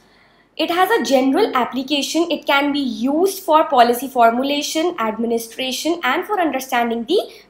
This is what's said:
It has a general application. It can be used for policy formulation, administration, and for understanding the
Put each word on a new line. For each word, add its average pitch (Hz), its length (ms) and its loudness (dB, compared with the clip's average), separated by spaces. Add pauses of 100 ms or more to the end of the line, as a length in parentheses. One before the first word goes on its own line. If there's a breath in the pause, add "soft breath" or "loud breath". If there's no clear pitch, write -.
(560 soft breath)
It 320 160 -2
has 370 180 2
a 415 140 2
general 269 520 2
application. 269 720 -2
It 302 160 -4
can 285 280 2
be 285 80 -2
used 277 640 -2
for 311 220 4
policy 240 420 4
formulation, 277 920 0
administration, 233 1040 -4
and 277 220 0
for 392 160 -2
understanding 247 640 -2
the 349 160 0 (300 loud breath)